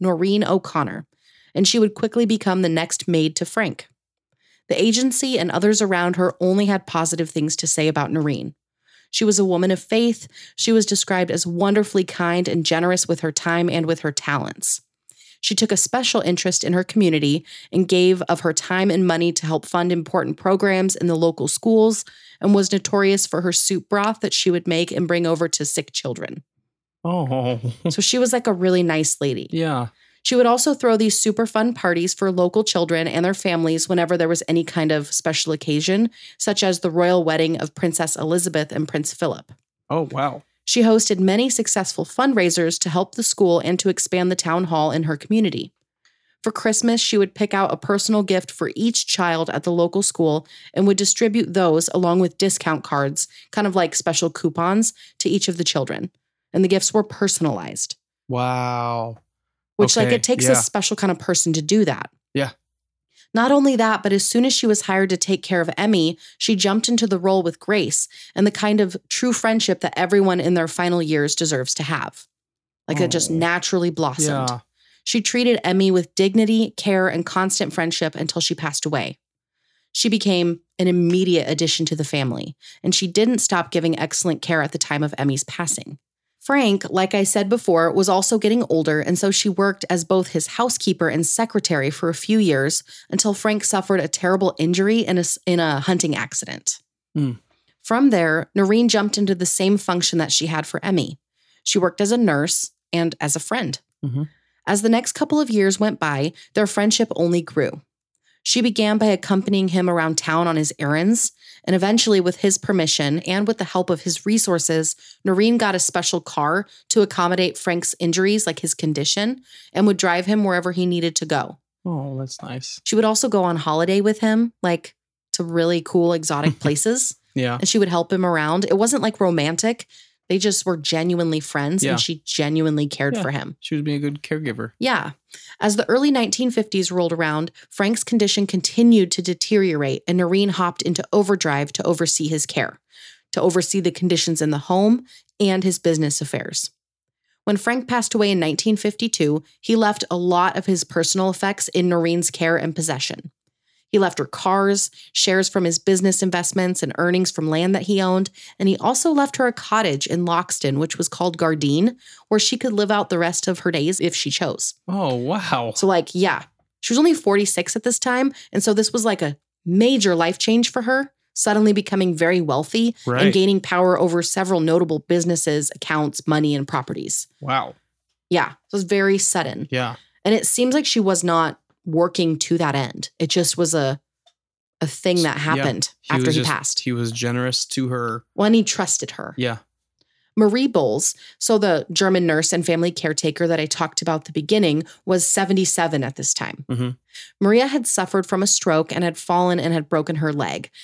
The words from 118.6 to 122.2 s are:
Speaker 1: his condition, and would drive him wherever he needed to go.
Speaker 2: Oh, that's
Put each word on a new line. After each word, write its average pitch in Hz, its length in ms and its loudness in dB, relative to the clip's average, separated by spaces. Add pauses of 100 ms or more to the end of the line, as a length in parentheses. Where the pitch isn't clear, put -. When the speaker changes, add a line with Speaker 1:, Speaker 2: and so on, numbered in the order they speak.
Speaker 1:
his 160 120 -4
condition, 180 720 -2 (320)
and 190 120 4
would 196 120 4
drive 180 260 0
him 208 200 2
wherever 180 280 0
he 180 140 -2
needed 170 300 -2
to 160 100 -4
go. 151 320 -4 (260)
Speaker 2:
Oh, 143 340 -6
that's 131 220 -10